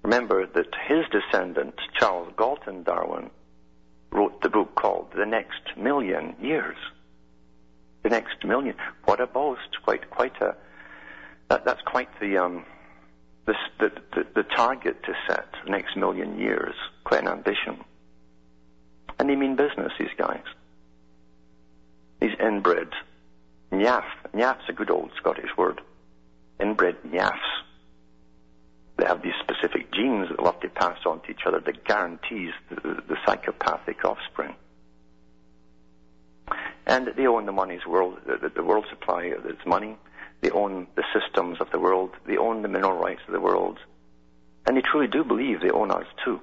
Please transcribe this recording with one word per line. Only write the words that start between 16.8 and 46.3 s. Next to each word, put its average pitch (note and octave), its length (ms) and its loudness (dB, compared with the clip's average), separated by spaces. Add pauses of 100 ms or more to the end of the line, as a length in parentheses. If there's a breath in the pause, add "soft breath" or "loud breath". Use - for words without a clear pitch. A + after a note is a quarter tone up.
Quite - 160 4
an - 80 0
ambition. - 540 -2 (1400)
And C#3 100 4
they C#3 60 6
mean C3+ 200 2
business, - 440 0
these - 180 -2
guys. - 260 -2 (1800)
These A2 200 2
inbred F#2+ 500 2 (840)
nyaff. G#2 340 4 (280)
Nyaff's B2 340 0
a - 60 -6
good - 160 -4
old E2 280 0
Scottish - 380 -2
word. - 240 2 (800)
Inbred G2 440 2
nyaffs. F2 340 0 (1600)
They - 100 4
have F2 160 2
these F2 180 -2
specific - 500 -4
genes G#2 380 0
that - 120 -4
love E2+ 180 2
to F2 100 -6
pass F2 380 0
on E2 140 -2
to - 100 -14
each - 140 -12
other E2+ 140 2
that - 260 -6
guarantees F#2 680 -2 (180)
the, - 60 -10
the, - 340 -6
the D#2 160 -2
psychopathic - 800 -2
offspring. - 500 -2 (2250 loud breath)
And B2+ 300 4
they C3 100 4
own A2+ 200 4
the G2+ 60 -2
money's F#2 340 -2
world, F2+ 400 2
the, C2 120 0
the, D2+ 120 -4
the - 140 -4
world G2+ 260 4
supply F2 360 -4
of - 200 -4
its - 200 -8
money. G#2 320 0 (440 loud breath)
They E2 100 2
own F#2+ 440 0
the E2+ 80 0 (100)
systems F2+ 480 0
of - 100 -2
the F2 80 0
world. F#2 320 4 (160)
They F#2 100 2
own A2+ 240 2
the G#2 60 -4
mineral F#2+ 300 2
rights F2+ 300 -2
of F#2 60 -6
the F2+ 60 0
world. F#2 400 2 (880)
And C3 100 4
they B2+ 40 4
truly D3 260 2
do C#3 160 2
believe A#2+ 380 0
they F#2 100 2
own G#2 180 2
us F2 160 0 (180)
too. A2+ 200 -2